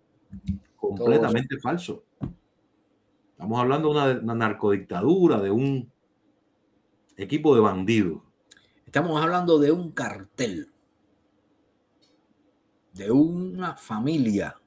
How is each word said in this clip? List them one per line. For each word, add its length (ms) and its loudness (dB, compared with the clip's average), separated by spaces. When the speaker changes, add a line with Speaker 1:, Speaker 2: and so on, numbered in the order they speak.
Speaker 1:
Completamente 760 0
Speaker 2:
Todo 100 -10
eso. 40 -12
Speaker 1:
falso. 400 -6
Estamos 280 -6
hablando 300 2
de 40 2
una, 80 -6
una 140 -4
narcodictadura, 1040 2
de 120 -2
un 400 -2
equipo 380 2
de 60 6
bandidos. 600 0
Speaker 2:
Estamos 360 -2
hablando 380 2
de 120 4
un 200 -2
cartel, 800 -8
de 180 -4
una 640 0
familia 800 -2